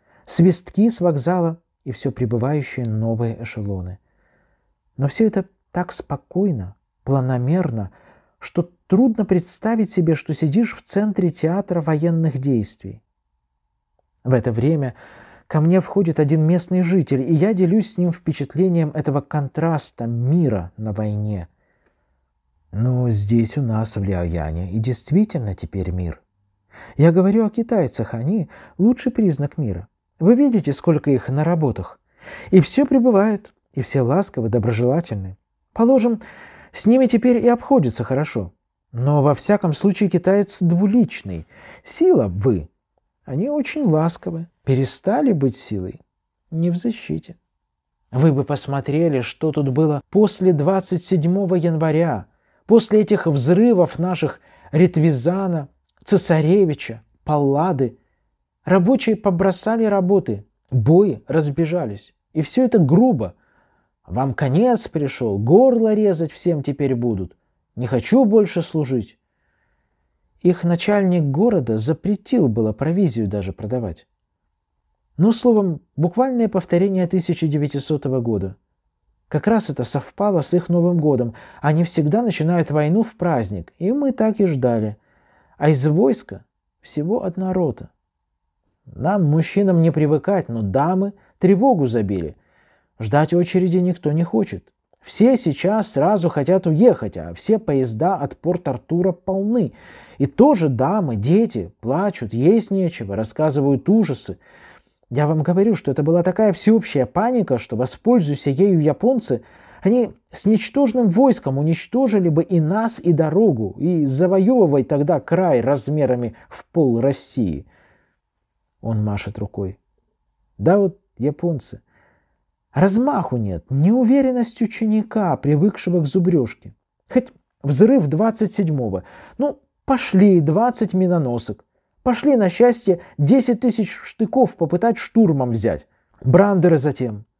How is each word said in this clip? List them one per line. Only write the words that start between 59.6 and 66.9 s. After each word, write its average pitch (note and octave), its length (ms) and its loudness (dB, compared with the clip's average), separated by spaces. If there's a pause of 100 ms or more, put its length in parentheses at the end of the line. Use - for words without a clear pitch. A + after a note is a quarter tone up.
работы, F#3 600 0 (240)
бои D3 560 4
разбежались. D3+ 880 -4 (180)
И D#3 100 -2
всё B3+ 220 0
это A3+ 140 2
грубо. D#3 560 2 (720)
Вам B2+ 280 -4
конец F#3 520 0
пришёл, C3 500 -4
горло A3 580 4
резать F3+ 360 0
всем D#3+ 320 -4
теперь C#3 320 -2